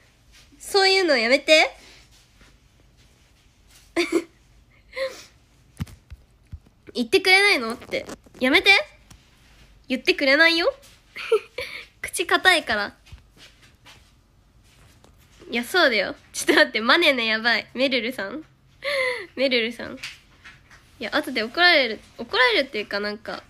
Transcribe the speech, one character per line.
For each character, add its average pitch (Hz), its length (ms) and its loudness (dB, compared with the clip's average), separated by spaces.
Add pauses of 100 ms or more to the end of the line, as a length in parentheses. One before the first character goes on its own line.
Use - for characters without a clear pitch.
(600)
そ - 240 0
う 381 60 4
い 381 100 2
う 370 60 0
の 285 120 2
や 226 120 0
め 285 100 4
て。 311 320 4 (2250)
<laughs> 339 320 -2 (2750)
言 240 120 -4
っ 240 40 -14
て 381 120 4
く 370 80 0
れ 381 120 6
な 403 120 4
い 302 60 0
の？ 226 140 -6
っ - 40 -12
て。 - 280 -10 (340)
や 254 120 2
め 370 100 4
て。 392 100 4 (1160)
言 254 120 -4
っ - 20 -20
て 359 120 0
く 294 120 -2
れ 277 120 4
な 330 100 6
い 330 100 2
よ。 415 160 0 (600)
<laughs> - 680 -8
口 - 260 -6
硬 349 300 2
い 294 60 -2
か 233 120 -4
ら。 202 200 -6 (2500)
い 254 60 -8
や、 240 80 -4
そ 339 240 2
う - 20 4
だ 220 80 -2
よ。 190 180 -4 (160)
ち - 120 -8
ょ - 20 -8
っ - 20 -14
と 349 60 4
待 302 160 4
っ - 20 -20
て、 220 100 -4
マ 262 160 4
ネ 330 160 4
ネ 233 120 -2
や 220 140 -2
ば 226 180 0
い。 - 160 -6
め 254 160 0
る 247 120 -2
る 226 120 -6
さ 196 160 -10
ん。 311 160 -12 (880)
め 262 140 0
る 240 120 0
る 226 100 -4
さ - 160 -14
ん。 262 100 -14 (1000)
い - 40 -10
や、 - 120 -6
後 302 160 -4
で 233 120 -4
怒 240 160 -8
ら 349 140 6
れ 262 160 2
る。 214 100 -10 (180)
怒 240 200 -8
ら 494 160 4
れ 330 100 2
る 214 40 -6
っ - 20 -16
て 214 100 -6
い 208 40 -6
う - 40 -12
か、 202 120 -6
な 208 100 -6
ん 208 80 -10
か、 - 320 -14